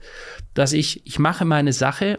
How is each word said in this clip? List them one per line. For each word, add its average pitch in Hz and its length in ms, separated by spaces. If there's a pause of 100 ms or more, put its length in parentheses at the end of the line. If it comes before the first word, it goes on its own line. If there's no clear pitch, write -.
(520)
dass 139 200
ich, - 340
ich - 140
mache 165 240
meine 147 280
Sache 143 460